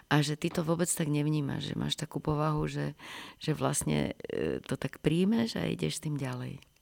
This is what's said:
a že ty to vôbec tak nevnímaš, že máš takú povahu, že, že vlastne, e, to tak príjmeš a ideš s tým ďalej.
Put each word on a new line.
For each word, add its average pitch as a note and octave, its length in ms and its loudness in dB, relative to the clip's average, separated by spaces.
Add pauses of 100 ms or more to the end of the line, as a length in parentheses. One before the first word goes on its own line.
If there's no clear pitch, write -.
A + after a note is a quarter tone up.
a D3 160 6
že D3 160 0
ty - 80 -2
to E3+ 160 0
vôbec E3 240 2
tak D3+ 240 0
nevnímaš, D3 560 0
že - 140 -2
máš C#3+ 180 -2
takú - 240 -6
povahu, D3+ 480 2
že, C#3+ 240 -4 (420)
že - 140 -4
vlastne, C#3+ 720 2
e, C2 400 -2
to - 160 -4
tak - 240 -6
príjmeš G3+ 560 2
a - 80 0
ideš - 320 -2
s - 80 -10
tým D3+ 80 -2
ďalej. B2+ 480 -6 (200)